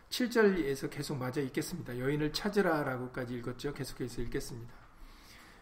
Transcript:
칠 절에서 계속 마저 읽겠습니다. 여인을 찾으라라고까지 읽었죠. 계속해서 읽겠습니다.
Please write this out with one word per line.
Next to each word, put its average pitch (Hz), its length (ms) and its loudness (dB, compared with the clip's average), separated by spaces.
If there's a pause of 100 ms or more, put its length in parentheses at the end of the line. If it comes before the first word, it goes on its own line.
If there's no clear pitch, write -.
칠 240 220 0
절에서 170 580 4
계속 147 280 -4
마저 127 240 -2
읽겠습니다. 131 580 -4
여인을 147 340 2
찾으라라고까지 135 1000 0
읽었죠. 123 380 -4
계속해서 - 500 -6
읽겠습니다. 120 500 -4 (880)